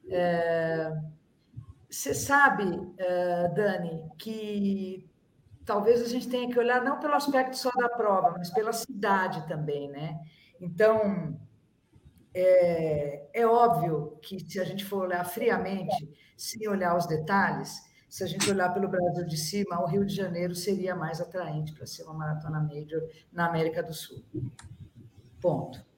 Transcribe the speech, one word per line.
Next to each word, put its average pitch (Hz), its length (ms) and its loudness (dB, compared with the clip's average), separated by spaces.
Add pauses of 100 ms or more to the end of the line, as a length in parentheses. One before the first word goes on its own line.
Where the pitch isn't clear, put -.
É, 165 880 0 (920)
cê - 240 -4
sabe, 262 520 6 (320)
é, 180 520 0
Dani, 170 720 -2
que 196 880 -4 (560)
talvez 220 360 2
a 233 60 -2
gente 247 220 -4
tenha 247 220 -2
que 240 80 2
olhar 240 240 2
não 269 160 0
pelo 294 160 0
aspecto 262 420 0
só 262 140 -2
da 240 180 0
prova, 190 480 2
mas 175 140 -6
pela 220 220 0
cidade 196 760 0
também, 147 420 -4
né? 156 300 -8 (400)
Então, 196 800 2 (920)
é, 165 1000 4
é 233 140 4
óbvio 226 760 4
que 190 180 -10
se 180 200 -8
a 185 40 0
gente 190 220 -4
for 196 200 -2
olhar 180 200 -2
friamente, 190 880 -2 (240)
sem - 300 -8
olhar 185 280 2
os 175 120 2
detalhes, 165 840 0 (200)
se - 160 -6
a - 20 -4
gente 196 240 0
olhar 180 220 2
pelo 196 160 0
Brasil 175 360 0
de 156 120 -4
cima, 185 440 -2
o 139 40 0
Rio 196 200 2
de - 80 -2
Janeiro 175 400 -2
seria 180 400 -2
mais 160 280 -4
atraente 156 520 -6
pra - 120 -14
ser - 180 -14
uma 160 100 -14
maratona 156 460 -4
major 151 420 -2 (300)
na 170 160 0
América 160 340 0
do 160 120 -8
Sul. - 280 -12 (1160)
Ponto. - 460 -2 (120)